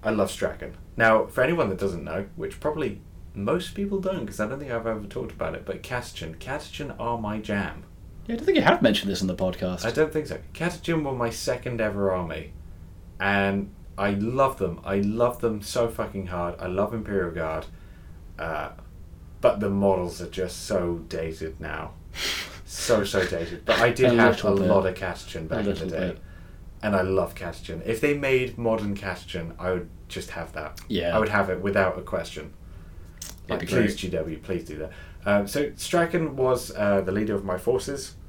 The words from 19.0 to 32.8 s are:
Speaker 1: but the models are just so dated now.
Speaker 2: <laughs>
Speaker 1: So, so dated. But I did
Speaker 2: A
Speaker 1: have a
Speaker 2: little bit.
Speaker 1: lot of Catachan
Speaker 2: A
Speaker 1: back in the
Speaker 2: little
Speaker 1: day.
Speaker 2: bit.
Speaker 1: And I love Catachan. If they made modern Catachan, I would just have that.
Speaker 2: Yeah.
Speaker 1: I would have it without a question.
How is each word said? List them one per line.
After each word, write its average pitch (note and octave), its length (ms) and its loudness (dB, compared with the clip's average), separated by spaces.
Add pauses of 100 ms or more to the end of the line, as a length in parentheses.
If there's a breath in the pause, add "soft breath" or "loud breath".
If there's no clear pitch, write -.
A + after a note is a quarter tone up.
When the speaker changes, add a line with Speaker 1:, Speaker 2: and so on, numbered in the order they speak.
Speaker 1:
but A#2 200 6
the G2+ 100 2
models F#2+ 520 2
are F2 60 -8
just - 380 -6
so F2 420 0
dated D#2+ 520 -6
now. D#2 320 -6 (200)
Speaker 2:
<laughs> - 200 -4 (320 loud breath)
Speaker 1:
So, - 400 2
so F#2+ 220 2
dated. E2+ 400 -4
But A2 140 4
I A#2+ 100 8
did B2+ 220 6
Speaker 2:
A - 20 6
Speaker 1:
have A2+ 300 8
a G#2 60 4
Speaker 2:
little G2 160 6
bit. - 80 6
Speaker 1:
lot F#2 120 6
of F#2 80 0
Catachan - 500 -6
Speaker 2:
A D#2+ 40 -8
Speaker 1:
back A2 100 -2
in G#2 60 0
the G2+ 80 2
Speaker 2:
little F2 180 -2
Speaker 1:
day. E2+ 80 -2
Speaker 2:
bit. F#2 200 -2 (640 loud breath)
Speaker 1:
And G#2 140 2
I F#2 60 6
love F#2 320 2
Catachan. E2+ 500 -8
If A2+ 160 0
they D3 160 4
made C3 400 2
modern G#2+ 400 2
Catachan, F2+ 640 -6
I F2+ 140 0
would F2 160 -2 (200)
just - 220 -8
have E2 240 -8
that. D2+ 340 -8
Speaker 2:
Yeah. G#2 260 0
Speaker 1:
I A2 40 6
would G#2+ 100 4
have G2 220 4
it F2+ 100 0
without F#2+ 380 4
a - 40 -8
question. D#2 520 -6 (920 loud breath)